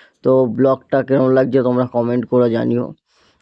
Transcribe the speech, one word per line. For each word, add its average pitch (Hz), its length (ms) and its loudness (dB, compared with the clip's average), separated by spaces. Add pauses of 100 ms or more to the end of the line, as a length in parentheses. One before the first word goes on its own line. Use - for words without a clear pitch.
(220)
তো 131 240 2
ব্লগটা 131 560 -2
কেমন 131 300 0
লাগছে 131 300 2
তোমরা 123 240 0
কমেন্ট 120 400 -2
করে 123 240 2
জানিও, 120 440 -4 (480)